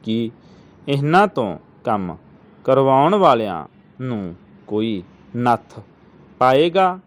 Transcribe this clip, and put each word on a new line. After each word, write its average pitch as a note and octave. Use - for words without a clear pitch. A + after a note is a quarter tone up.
ਕੀ A2+
ਇਹਨਾਂ D3+
ਤੋਂ G#2
ਕੰਮ F#2+
ਕਰਵਾਉਣ C3+
ਵਾਲਿਆਂ A2+
ਨੂੰ G#2
ਕੋਈ G#2+
ਨੱਥ A#2+
ਪਾਏਗਾ? F3